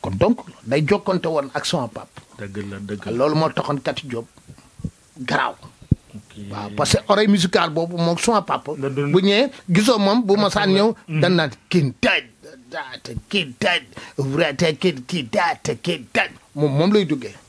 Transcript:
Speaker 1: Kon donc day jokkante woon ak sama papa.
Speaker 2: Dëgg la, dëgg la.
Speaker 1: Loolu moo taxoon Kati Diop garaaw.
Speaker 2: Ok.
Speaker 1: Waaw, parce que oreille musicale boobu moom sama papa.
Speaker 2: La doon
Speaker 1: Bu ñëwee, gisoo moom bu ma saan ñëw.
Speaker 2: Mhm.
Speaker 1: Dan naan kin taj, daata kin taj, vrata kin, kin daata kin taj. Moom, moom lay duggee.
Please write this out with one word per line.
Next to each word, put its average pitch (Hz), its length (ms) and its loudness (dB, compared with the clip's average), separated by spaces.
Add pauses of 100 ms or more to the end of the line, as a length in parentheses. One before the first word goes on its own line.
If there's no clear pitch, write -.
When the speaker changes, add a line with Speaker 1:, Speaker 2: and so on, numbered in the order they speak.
Speaker 1:
Kon - 180 -8
donc 214 200 2 (240)
day 135 220 0
jokkante 190 420 -2
woon 147 260 -2
ak 143 120 -6
sama 131 220 -2
papa. - 340 -16 (160)
Speaker 2:
Dëgg 101 320 -12
la, 98 100 -12
dëgg 101 260 -10
la. 104 60 -6
Speaker 1:
Loolu 139 240 0
moo 156 140 2
taxoon 143 320 -4
Kati 143 260 -6
Diop 117 200 -8 (920)
garaaw. 127 360 -4 (600)
Speaker 2:
Ok. 101 360 -16
Speaker 1:
Waaw, 101 240 -8
parce 139 220 2
que - 140 -2
oreille 208 180 8
musicale 180 420 4
boobu 170 260 -4
moom 170 200 0
sama 214 240 2
papa. 139 380 -6
Speaker 2:
La 135 100 -4
doon 143 220 -2
Speaker 1:
Bu 175 100 6
ñëwee, 202 280 4 (200)
gisoo 214 300 4
moom 208 240 4
bu 196 140 4
ma 208 120 2
saan 202 240 2
ñëw. 208 200 4 (140)
Speaker 2:
Mhm. 156 140 -2
Speaker 1:
Dan 180 140 4
naan 156 160 2 (180)
kin 143 300 2
taj, 185 240 2 (480)
daata 131 400 -12 (180)
kin 156 300 -2
taj, 175 220 0 (360)
vrata 143 560 0
kin, 143 320 -2
kin 151 260 -6
daata 170 440 -2
kin 143 360 -8
taj. 214 180 -2 (260)
Moom, 143 160 0
moom 165 220 2
lay 208 120 4
duggee. 127 300 -6 (140)